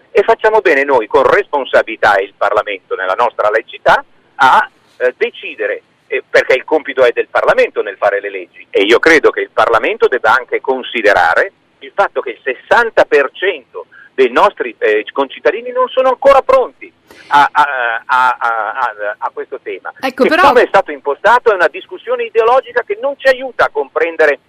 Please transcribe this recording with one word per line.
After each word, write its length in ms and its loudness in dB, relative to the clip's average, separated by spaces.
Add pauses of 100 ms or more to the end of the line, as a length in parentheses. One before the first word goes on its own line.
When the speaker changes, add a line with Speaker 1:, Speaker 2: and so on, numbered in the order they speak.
(120)
Speaker 1:
e 120 2
facciamo 360 0
bene 240 2
noi 240 0
con 160 2
responsabilità 920 0
e 100 0
il 120 -14
Parlamento 580 -4
nella 220 -4
nostra 320 -2
laicità 540 -2 (320)
a, 340 2 (280)
eh, 200 -2
decidere, 640 -8 (260)
eh, 220 -6
perché 240 2
il 120 -2
compito 380 -2
è 80 4
del 180 -2
Parlamento 520 0
nel 160 -8
fare 220 0
le 100 -8
leggi, 400 -14
e 140 0
io 160 4
credo 320 4
che 80 -4
il 120 -6
Parlamento 560 0
debba 260 0
anche 260 -2
considerare 920 0 (280)
il 160 -20
fatto 240 -2
che 120 -6
il 120 -14
sessanta 640 0
per 280 0
cento 520 -8 (280)
dei 160 2
nostri, 480 0
eh, 360 0
concittadini 580 -4
non 160 -2
sono 220 0
ancora 320 2
pronti 500 -2 (360)
a, 220 2
a, 560 -2
a, 320 0
a, 0 -
a, 840 -4
a 140 -6
questo 300 -12
tema. 360 -12
Speaker 2:
Ecco, 240 -4
Speaker 1:
Che 60 2
Speaker 2:
però 200 2
Speaker 1:
come 140 4
è 40 0
stato 240 0
impostato 600 0
è 40 2
una 140 0
discussione 560 -8
ideologica 600 0
che 160 -8
non 160 -4
ci 100 -6
aiuta 380 0
a 60 0
comprendere 760 -2